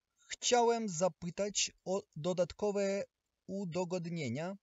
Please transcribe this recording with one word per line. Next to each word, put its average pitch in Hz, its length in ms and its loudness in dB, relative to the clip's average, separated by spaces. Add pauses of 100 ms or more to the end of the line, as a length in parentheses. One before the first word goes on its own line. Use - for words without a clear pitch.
(280)
Chciałem 233 640 4
zapytać 175 840 -2 (140)
o 185 160 -2 (140)
dodatkowe 196 880 0 (440)
udogodnienia, 175 1160 -2